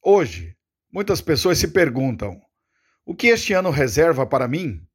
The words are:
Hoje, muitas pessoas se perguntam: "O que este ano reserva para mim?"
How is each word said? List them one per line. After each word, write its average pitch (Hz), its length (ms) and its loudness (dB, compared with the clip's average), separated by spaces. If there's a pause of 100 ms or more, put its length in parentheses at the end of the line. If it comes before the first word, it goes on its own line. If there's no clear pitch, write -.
Hoje, 123 500 2 (380)
muitas 196 260 -2
pessoas 165 380 0
se 175 120 -2
perguntam: 131 720 -2 (640)
"O 180 120 -12
que 233 100 -6
este 226 280 2
ano 185 180 0
reserva 135 560 2
para 127 200 0
mim?" 131 480 -6